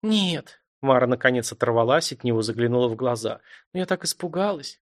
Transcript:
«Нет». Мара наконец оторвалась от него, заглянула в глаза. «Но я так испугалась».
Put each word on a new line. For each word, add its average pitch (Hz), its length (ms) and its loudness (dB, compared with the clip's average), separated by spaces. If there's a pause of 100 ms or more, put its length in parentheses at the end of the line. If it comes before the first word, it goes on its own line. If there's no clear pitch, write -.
«Нет». 196 600 -2 (200)
Мара 127 260 4
наконец 123 440 0
оторвалась 120 600 2
от 131 120 -14
него, 117 180 0
заглянула 117 460 0
в 113 80 -2
глаза. 113 440 -4 (320)
«Но 185 80 -8
я 185 60 -2
так 185 180 -4
испугалась». 175 800 -6 (100)